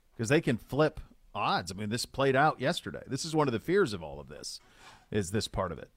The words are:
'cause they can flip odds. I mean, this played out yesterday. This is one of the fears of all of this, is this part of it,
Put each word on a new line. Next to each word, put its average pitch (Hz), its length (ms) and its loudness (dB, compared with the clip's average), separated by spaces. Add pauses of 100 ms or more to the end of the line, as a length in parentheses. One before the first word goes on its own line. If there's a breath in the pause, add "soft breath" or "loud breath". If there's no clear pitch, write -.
(180)
'cause 113 100 -2
they 151 140 6
can 120 160 2
flip - 420 0 (340)
odds. 107 380 -2
I 90 40 -8
mean, 104 120 -6
this 113 180 -2
played 135 300 2
out 147 240 4
yesterday. 123 480 -4
This 127 160 -4
is 156 100 -8
one 151 140 4
of 120 60 2
the 107 80 0
fears 165 320 2
of 85 100 -6
all 71 160 -10
of 67 80 -12
this, 67 320 -12 (520 soft breath)
is 98 200 0
this 107 160 0
part 92 240 -2
of 73 80 -8
it, - 180 -14